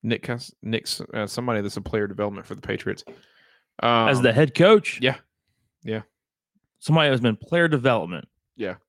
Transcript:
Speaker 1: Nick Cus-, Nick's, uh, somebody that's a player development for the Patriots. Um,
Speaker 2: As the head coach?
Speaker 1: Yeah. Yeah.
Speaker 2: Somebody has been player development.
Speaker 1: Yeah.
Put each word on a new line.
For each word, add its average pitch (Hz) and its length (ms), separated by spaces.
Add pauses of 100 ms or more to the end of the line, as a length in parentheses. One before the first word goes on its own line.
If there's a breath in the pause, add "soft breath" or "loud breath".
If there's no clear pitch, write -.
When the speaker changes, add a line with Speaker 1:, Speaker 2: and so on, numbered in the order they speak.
Speaker 1:
Nick 113 200
Cus-, 123 300 (100)
Nick's, - 380 (140)
uh, 107 120
somebody 120 360
that's 101 140
a 110 40
player 104 260
development 101 400
for 101 80
the 104 60
Patriots. 104 420 (800 soft breath)
Um, 117 260
Speaker 2:
As 135 120
the 123 120
head 139 220
coach? 202 480
Speaker 1:
Yeah. 127 140 (680)
Yeah. 110 200 (760)
Speaker 2:
Somebody 156 320
has 127 100
been 113 160
player 170 320
development. 117 600 (280)
Speaker 1:
Yeah. 95 180 (140)